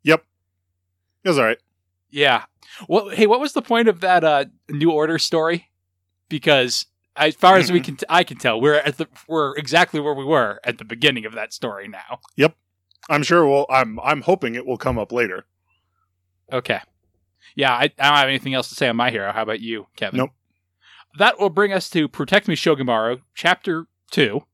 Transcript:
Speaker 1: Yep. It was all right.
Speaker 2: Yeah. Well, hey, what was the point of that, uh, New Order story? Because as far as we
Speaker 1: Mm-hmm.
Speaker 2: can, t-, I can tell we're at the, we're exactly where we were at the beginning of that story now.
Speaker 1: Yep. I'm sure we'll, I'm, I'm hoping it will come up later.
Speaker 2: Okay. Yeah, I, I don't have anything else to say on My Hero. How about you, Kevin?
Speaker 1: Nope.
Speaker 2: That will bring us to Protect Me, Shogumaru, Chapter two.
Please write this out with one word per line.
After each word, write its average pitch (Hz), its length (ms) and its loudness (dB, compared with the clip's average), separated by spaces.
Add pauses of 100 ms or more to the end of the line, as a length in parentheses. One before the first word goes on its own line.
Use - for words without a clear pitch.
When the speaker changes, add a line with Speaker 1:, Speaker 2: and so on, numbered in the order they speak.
Speaker 1:
Yep. 160 220 4 (960)
It 190 60 0
was 147 100 2
all 117 60 4
right. 113 120 0 (520)
Speaker 2:
Yeah. 143 340 2 (460)
Well, 202 200 0
hey, 214 180 2
what 240 120 4
was 285 140 -6
the 277 80 -2
point 233 260 2
of 175 140 0
that, 180 220 4
uh, 147 220 2 (240)
New 147 220 0
Order 160 280 0
story? 165 500 -2 (580)
Because 135 600 0 (280)
as 151 200 0
far 190 200 6
as 180 160 4
we 175 80 4
Speaker 1:
Mm-hmm. 131 60 -4
Speaker 2:
can, 139 120 -10
t-, - 120 -8
I 175 160 4
can 123 120 -16
tell 113 220 -2
we're 147 160 4
at 147 220 0
the, 160 100 -6 (200)
we're 147 280 -2
exactly 151 460 0
where 147 120 -2
we 135 120 -8
were 120 400 0
at 120 140 -4
the 113 60 -18
beginning 117 400 0
of 110 80 -10
that 110 200 -10
story 101 340 -10
now. - 320 -16 (160)
Speaker 1:
Yep. 151 200 -10 (540)
I'm 147 140 -2
sure 170 240 2
we'll, 139 220 0
I'm, 123 320 0
I'm 143 220 -2
hoping 139 320 -2
it 123 100 -10
will 127 120 -6
come 127 220 -4
up 107 140 -8
later. 101 320 -4 (1040)
Speaker 2:
Okay. 123 300 -4 (720)
Yeah, - 160 0
I, 123 120 0
I 151 40 2 (220)
don't 147 80 4
have 135 100 4
anything 135 260 -4
else 127 160 -4
to - 60 -18
say 131 140 0
on 113 80 -2
My 120 140 0
Hero. 101 200 -6
How 110 120 -4
about 107 180 -6
you, 113 340 -10
Kevin? 107 220 -6
Speaker 1:
Nope. 131 140 -4 (840)
Speaker 2:
That 208 220 2
will 196 100 2
bring 196 220 0
us 190 200 -4
to 156 180 0
Protect 190 400 0
Me, 160 60 0
Shogumaru, 127 680 0 (120)
Chapter 170 540 -2 (240)
two. 110 320 0 (100)